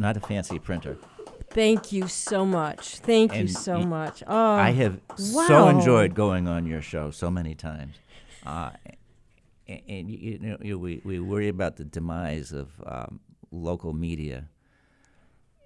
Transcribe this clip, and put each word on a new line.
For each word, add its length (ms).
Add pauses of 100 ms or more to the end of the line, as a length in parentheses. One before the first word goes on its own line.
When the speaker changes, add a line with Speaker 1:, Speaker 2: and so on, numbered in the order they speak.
Speaker 1:
not 160
a 40
fancy 380
printer. 380 (540)
Speaker 2:
Thank 420
you 160
so 360
much. 540
Thank 340
you 80
Speaker 1:
And 100
Speaker 2:
so 280
Speaker 1:
y-, 80
Speaker 2:
much. 400
Oh, 100 (180)
Speaker 1:
I 180
have 280 (160)
so 200 (280)
Speaker 2:
wow. 40
Speaker 1:
enjoyed 460
going 320
on 200
your 160
show 280
so 200
many 240
times. 420 (480)
Uh, 260 (960)
a-, 220
and, 220
you, 80
you 220
know, 200
you, 180
we, 260
we 160
worry 280
about 280
the 80
demise 680
of, 160 (160)
um, 340 (320)
local 440
media. 540 (1160)